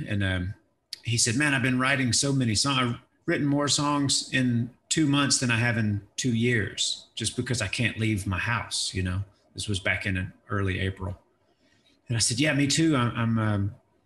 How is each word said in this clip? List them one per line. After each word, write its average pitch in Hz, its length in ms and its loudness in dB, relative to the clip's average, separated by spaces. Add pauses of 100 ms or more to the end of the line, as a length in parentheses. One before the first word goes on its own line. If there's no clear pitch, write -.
And, 101 160 -2
um, 92 320 -2 (500)
he 117 140 -2
said, 113 160 2
"Man, 143 200 0
I've 131 80 0
been 127 180 2
writing 131 320 2
so 139 200 2
many 123 220 2
songs. 139 240 2
I've 120 220 0 (260)
written 147 200 0
more 143 220 2
songs 143 640 0
in 123 380 2 (180)
two 160 180 2
months 139 320 4
than 123 120 0
I 117 60 2
have 117 200 2
in 104 260 0 (140)
two 127 180 0
years, 113 800 0
just 110 220 -4
because 120 240 -2
I 101 60 -2
can't 107 320 -2
leave 107 280 0
my 92 120 -2
house," - 560 -4
you 95 80 -2
know? 92 200 -2 (320)
This - 140 -10
was 98 120 -2
back 98 260 -2
in 92 260 -4 (160)
early 98 300 -2
April. 95 400 -6 (880)
And 120 80 -2
I 110 40 0
said, 113 180 0
"Yeah, 147 160 2
me 143 140 2
too. 160 280 2
I'm, 120 200 2
I'm, 113 220 0
um, 104 360 0 (320)